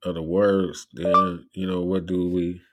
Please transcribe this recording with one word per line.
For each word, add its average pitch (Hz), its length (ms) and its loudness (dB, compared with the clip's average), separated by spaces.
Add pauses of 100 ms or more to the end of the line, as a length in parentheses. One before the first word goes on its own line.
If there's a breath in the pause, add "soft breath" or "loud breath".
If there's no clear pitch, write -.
of 90 120 -4
the 85 60 -6
words, 95 720 2
then, 87 600 0
you 92 140 -6
know, 92 140 -2
what 90 240 -2
do 90 240 -2
we, 90 320 -2 (120)